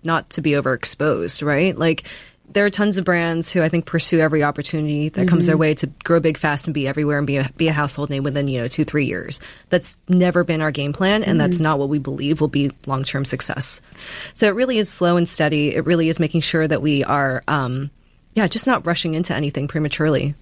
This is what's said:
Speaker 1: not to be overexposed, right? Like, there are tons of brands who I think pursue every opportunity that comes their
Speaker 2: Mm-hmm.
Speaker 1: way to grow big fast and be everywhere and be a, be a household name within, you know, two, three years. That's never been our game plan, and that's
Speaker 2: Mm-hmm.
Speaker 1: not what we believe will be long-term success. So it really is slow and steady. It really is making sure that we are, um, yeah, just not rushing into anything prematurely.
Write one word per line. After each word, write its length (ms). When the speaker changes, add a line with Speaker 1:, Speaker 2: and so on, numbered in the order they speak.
Speaker 1:
not 260
to 100
be 100
overexposed, 920
right? 320
Like, 260
there 140
are 40
tons 280
of 80
brands 460
who 100
I 60
think 180
pursue 360
every 200
opportunity 680
that 180
comes 200
their 80
Speaker 2:
Mm-hmm. 40
Speaker 1:
way 160
to 120
grow 160
big 160
fast 280
and 80
be 140
everywhere 300
and 100
be 100
a, 200
be 100
a 60
household 360
name 140
within, 240
you 140
know, 80
two, 160
three 200
years. 360
That's 280
never 380
been 160
our 100
game 220
plan, 300
and 160
that's 160
Speaker 2:
Mm-hmm. 80
Speaker 1:
not 160
what 100
we 100
believe 400
will 80
be 240
long-term 380
success. 560
So 140
it 80
really 220
is 120
slow 280
and 100
steady. 480
It 100
really 220
is 120
making 220
sure 260
that 140
we 220
are, 460
um, 420
yeah, 140
just 180
not 220
rushing 260
into 220
anything 320
prematurely. 760